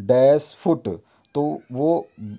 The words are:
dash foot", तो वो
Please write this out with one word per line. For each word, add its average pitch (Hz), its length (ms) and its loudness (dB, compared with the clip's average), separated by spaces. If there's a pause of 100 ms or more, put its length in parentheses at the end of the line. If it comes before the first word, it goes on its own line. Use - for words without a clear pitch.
(120)
dash 139 560 2
foot", 110 300 -2 (380)
तो 147 260 -4 (100)
वो 151 360 -2 (320)